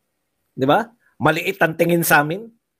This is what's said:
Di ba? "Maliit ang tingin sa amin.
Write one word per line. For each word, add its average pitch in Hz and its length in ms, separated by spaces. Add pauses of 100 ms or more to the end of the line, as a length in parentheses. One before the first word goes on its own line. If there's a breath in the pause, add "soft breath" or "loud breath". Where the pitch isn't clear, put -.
(560)
Di 127 80
ba? 190 240 (320)
"Maliit 170 400
ang 160 160
tingin 170 240
sa 160 240
amin. 196 240 (320)